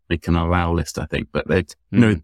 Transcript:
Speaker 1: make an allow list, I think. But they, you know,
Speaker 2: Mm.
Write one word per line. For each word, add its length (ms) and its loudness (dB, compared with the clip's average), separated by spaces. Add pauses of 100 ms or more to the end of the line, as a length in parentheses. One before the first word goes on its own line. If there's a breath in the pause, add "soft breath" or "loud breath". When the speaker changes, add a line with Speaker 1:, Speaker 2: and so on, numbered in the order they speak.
Speaker 1:
make 180 -4
an 80 2
allow 380 0
list, 260 -4
I 60 -6
think. 280 -6
But 140 -4
they, 180 2 (240)
you 100 0
know, 160 6
Speaker 2:
Mm. 80 -6